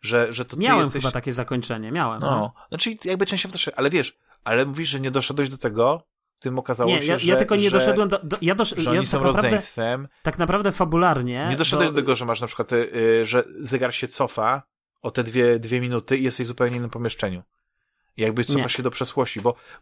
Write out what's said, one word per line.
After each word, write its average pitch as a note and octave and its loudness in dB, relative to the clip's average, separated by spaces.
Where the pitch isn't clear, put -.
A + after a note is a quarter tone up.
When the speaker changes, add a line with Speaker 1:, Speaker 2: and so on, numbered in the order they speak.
Speaker 1:
Że, A#2 2
że A#2+ -6
to - -12
Speaker 2:
Miałem A3 2
Speaker 1:
ty D#3+ 4
jesteś C#3 -4
Speaker 2:
chyba C3 0
takie B2+ -4
zakończenie, A#2+ -4
miałem, B2 -2
Speaker 1:
No, C#3 0
Speaker 2:
no. A2 -2
Speaker 1:
znaczy A3+ -2
jakby F#3 0
częściowo F#3+ -4
też, - -4
ale C#3 2
wiesz, D#3 0
ale A#2+ 2
mówisz, C#3+ -6
że C#3 -4
nie C3+ -2
doszedłeś C#3 0
do C3+ -14
tego, B2 2
tym B2+ -4
okazało B2 0
Speaker 2:
Nie, D#3+ 2
Speaker 1:
się, C#3+ -4
Speaker 2:
ja, E3+ 2
Speaker 1:
że, F3 -2
Speaker 2:
ja - 4
tylko G#3 2
nie G3+ 4
Speaker 1:
że, - 2
Speaker 2:
doszedłem G#3 4
do, G3 0
do, D#3+ -6
ja F3 2
dosz-, G#3+ 0
Speaker 1:
że E3 -2
Speaker 2:
ja - 4
Speaker 1:
oni B2+ 0
są - 0
Speaker 2:
tak C3+ 2
naprawdę, C3+ 2
Speaker 1:
rodzeństwem. C3 -4
Speaker 2:
tak - -2
naprawdę F#3+ 2
fabularnie D3+ 2
Speaker 1:
Nie C3+ 0
doszedłeś D#3+ 2
Speaker 2:
do D3+ -6
Speaker 1:
do C#3+ 2
tego, B2+ 2
że B2 -6
masz A#2 -2
na A#2+ -6
przykład, - -4
y, A#2 2
y, A2+ 4
że A#2 2
zegar B2 -2
się - -6
cofa B2 -2
o A2+ -6
te B2+ -2
dwie, A#2+ 4
dwie A#2 -2
minuty B2 0
i C3 0
jesteś B2+ -2
w - -8
zupełnie B2 -2
innym A#2+ -6
pomieszczeniu. G#2+ -6
Jakby A2+ 0
cofa C#3 0
Speaker 2:
Nie. B2 0
Speaker 1:
się B2 -4
do B2 0
przeszłości, A#2+ -4
bo, A#2 0